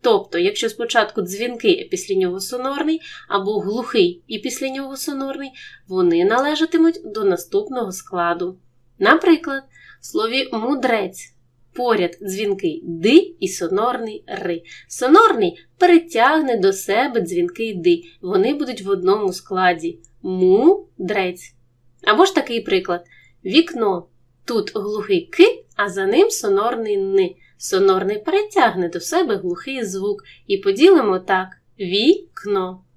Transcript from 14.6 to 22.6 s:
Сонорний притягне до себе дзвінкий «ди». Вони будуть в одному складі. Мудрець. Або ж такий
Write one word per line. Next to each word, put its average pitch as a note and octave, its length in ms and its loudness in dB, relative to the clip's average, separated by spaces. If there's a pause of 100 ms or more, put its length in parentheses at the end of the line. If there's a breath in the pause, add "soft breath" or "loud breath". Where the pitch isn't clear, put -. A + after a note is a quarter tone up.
Сонорний C4+ 760 4 (120)
притягне D4+ 800 4
до G3 160 2
себе A#3 480 -2
дзвінкий F#3 540 -4
«ди». E3+ 280 2 (180 loud breath)
Вони G3 340 0
будуть B3+ 280 -6
в F#3+ 80 -6
одному F#3+ 420 0
складі. F3+ 680 -2 (240)
Мудрець. F#3+ 1300 0 (500)
Або G#3+ 200 4
ж F#4+ 100 0
такий A#3 260 -2